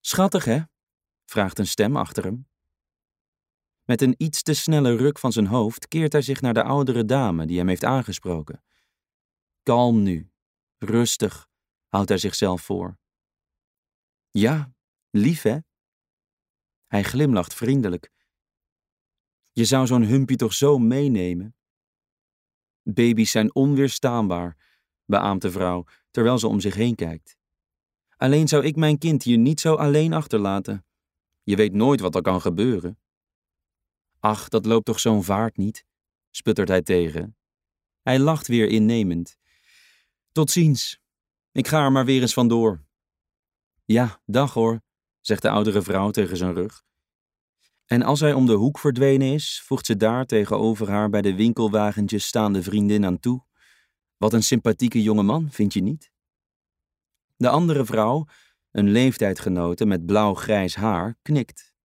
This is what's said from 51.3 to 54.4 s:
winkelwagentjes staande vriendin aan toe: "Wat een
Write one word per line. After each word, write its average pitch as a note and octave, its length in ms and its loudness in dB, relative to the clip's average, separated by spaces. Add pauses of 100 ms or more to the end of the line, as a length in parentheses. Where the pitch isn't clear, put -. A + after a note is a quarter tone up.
winkelwagentjes G#2 920 0
staande G#2 360 0
vriendin G#2 420 0
aan F2+ 140 -2
toe: B2+ 260 -6 (720)
"Wat G#2+ 160 0
een A2+ 100 2